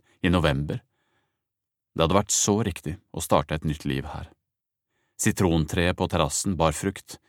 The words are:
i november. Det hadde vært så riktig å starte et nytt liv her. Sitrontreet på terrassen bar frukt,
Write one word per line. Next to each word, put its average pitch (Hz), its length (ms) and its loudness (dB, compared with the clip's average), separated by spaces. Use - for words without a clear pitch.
i 87 100 2
november. 76 520 0
Det 80 80 0
hadde 85 160 4
vært - 160 0
så 104 320 2
riktig 82 300 -6
å - 80 -6
starte 76 320 2
et 76 120 -4
nytt 73 200 -4
liv 69 240 -4
her. 73 160 -12
Sitrontreet 87 760 2
på 90 140 0
terrassen 82 480 0
bar 80 160 4
frukt, - 540 -6